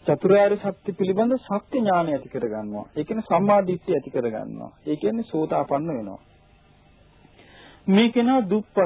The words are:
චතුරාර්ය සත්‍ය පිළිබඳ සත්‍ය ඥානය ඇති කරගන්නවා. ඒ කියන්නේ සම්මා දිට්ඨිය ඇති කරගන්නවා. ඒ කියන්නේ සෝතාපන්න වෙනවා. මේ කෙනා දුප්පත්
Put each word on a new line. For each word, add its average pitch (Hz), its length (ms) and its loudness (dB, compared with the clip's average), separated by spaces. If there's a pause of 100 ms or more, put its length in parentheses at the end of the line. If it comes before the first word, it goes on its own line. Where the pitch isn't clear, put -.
චතුරාර්ය 202 520 4
සත්‍ය 196 340 -8
පිළිබඳ 202 460 0
සත්‍ය - 380 -6
ඥානය 180 340 2
ඇති 131 180 -4
කරගන්නවා. 107 600 -6
ඒ 156 140 -6
කියන්නේ 220 220 -6
සම්මා 202 360 4
දිට්ඨිය 180 320 -2
ඇති 135 160 -2
කරගන්නවා. 110 600 -6 (120)
ඒ 151 140 -4
කියන්නේ 226 280 -2
සෝතාපන්න 156 640 -2
වෙනවා. 104 320 -8 (1600)
මේ 208 240 6
කෙනා 254 340 2
දුප්පත් 208 440 -2